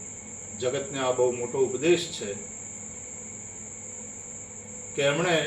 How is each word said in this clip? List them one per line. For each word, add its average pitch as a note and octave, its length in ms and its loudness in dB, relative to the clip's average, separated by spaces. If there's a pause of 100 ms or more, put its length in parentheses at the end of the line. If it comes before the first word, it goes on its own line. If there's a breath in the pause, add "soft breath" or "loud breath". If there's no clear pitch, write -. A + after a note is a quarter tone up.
(580)
જગતને C#3 420 0
આ B2+ 120 4
બહુ B2 200 6
મોટો A#2+ 260 -2
ઉપદેશ C3+ 520 6
છે A2 180 -4 (2500)
કે D3 120 0
એમણે E3 340 6 (100)